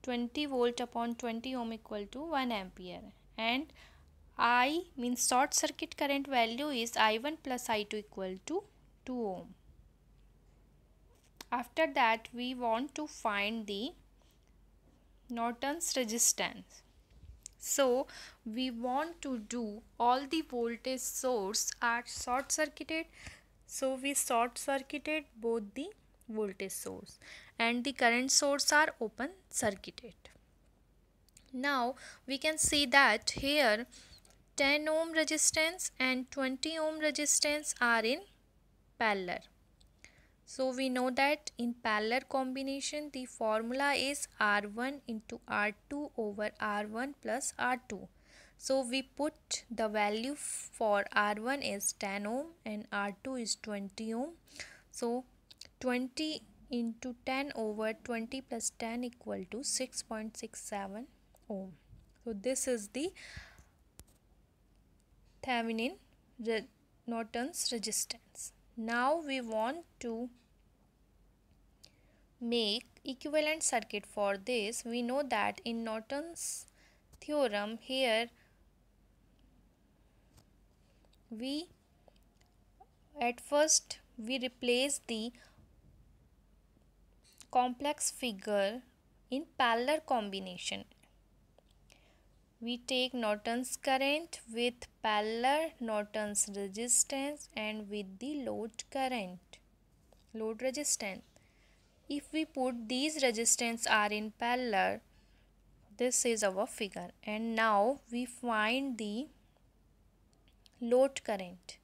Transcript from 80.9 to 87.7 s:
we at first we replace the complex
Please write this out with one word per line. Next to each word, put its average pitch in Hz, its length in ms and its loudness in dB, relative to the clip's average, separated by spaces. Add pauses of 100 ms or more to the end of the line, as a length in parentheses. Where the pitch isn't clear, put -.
we 269 380 -4 (1500)
at 240 220 0
first - 600 2 (180)
we 240 200 -2
replace 254 680 0
the 226 260 -4 (2250)
complex 254 600 0